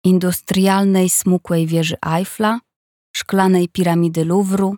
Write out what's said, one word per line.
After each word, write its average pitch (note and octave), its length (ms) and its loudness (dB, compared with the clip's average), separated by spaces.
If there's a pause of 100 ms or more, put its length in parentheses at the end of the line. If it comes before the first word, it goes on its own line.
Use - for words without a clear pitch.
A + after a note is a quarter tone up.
industrialnej, F#3 1040 2
smukłej F3 560 0
wieży E3 300 -2 (100)
Eiffla, G#3+ 540 -2 (560)
szklanej F#3+ 520 2
piramidy E3+ 560 0
Louvru F#3+ 540 -2